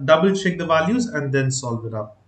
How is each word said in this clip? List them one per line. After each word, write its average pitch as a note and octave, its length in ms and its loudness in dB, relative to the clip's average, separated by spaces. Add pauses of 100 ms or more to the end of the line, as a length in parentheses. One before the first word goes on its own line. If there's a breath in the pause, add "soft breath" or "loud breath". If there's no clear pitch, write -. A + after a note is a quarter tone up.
double E3+ 300 4
check F#3+ 220 -2
the E3 100 -6
values E3+ 400 2
and C#3+ 260 -4
then C3+ 180 2
solve A#2 340 -4
it A2 100 -8
up. G#2+ 220 -8 (120)